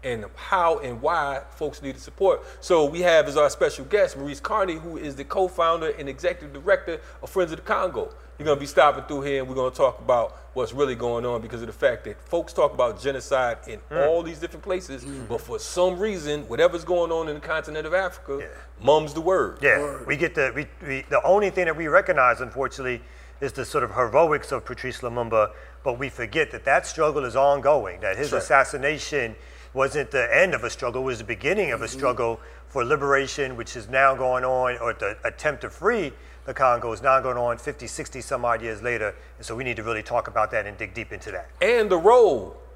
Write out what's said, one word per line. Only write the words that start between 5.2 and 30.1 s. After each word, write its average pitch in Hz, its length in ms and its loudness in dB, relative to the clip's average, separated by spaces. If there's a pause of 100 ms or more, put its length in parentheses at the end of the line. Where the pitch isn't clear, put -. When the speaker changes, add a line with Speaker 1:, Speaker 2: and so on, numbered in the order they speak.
Speaker 1:
co-founder 165 760 0
and 139 100 -10
executive 147 460 -6
director 170 460 0 (240)
of - 80 -14
Friends 175 200 2
of 160 60 -8
the - 60 -16
Congo. 165 460 -2 (280)
You're 147 80 -8
gonna 143 140 4
be 139 80 -8
stopping 143 380 6
through 143 160 -6
here 139 200 -2
and 131 80 -6
we're 131 60 -6
gonna 127 160 0
talk 131 260 2
about 120 400 2 (160)
what's 117 200 -4
really 135 200 0
going 120 320 -4
on 120 160 -4
because 113 200 -10
of 117 60 -10
the 110 60 -12
fact 123 300 0
that 104 260 -12
folks 170 240 -2
talk 151 200 2
about 120 280 -2
genocide 127 640 -2
in 110 140 -14 (120)
Speaker 2:
Mm. 143 160 2
Speaker 1:
all 170 140 2
these 165 160 -10
different 165 260 -12
places, 185 400 -6
Speaker 3:
Mm. 135 240 -12
Speaker 1:
but 110 140 -6
for 120 160 -10
some 180 400 0
reason, 156 500 -4
whatever's 165 380 2
going 170 260 0
on 165 180 -2
in 147 60 -4
the 147 60 -14
continent 156 460 -6
of 160 80 -2
Africa 180 440 -4
Speaker 2:
Yeah. 92 60 -10 (340)
Speaker 1:
mum's 147 360 4
the 160 60 -4
word. 160 400 2
Speaker 2:
Yeah, 139 180 6
Speaker 3:
Word. 139 280 -6
Speaker 2:
we 139 100 0
get 160 180 -2
the, 135 200 2
we, 147 120 -6 (200)
we, 135 220 -6
the 135 140 2
only 196 260 4
thing 180 160 0
that 160 100 0
we 160 120 -4
recognize, 147 540 4
unfortunately, 127 600 -4 (400)
is 135 120 -6
the 127 120 -6
sort 139 180 0
of 101 120 -6
heroics 139 560 2
of 123 140 -4
Patrice 123 360 -10
Lumumba, 113 480 2 (340)
but 123 140 -2
we 139 120 -6
forget 131 420 -4
that 117 140 -12
that 160 200 4
struggle 151 400 0
is 120 100 -4
ongoing, 135 640 2
that 98 160 -2
his 139 120 -2
Speaker 1:
That's 120 200 -2
right. 147 100 6
Speaker 2:
assassination 135 760 -2 (380)
wasn't 135 380 -2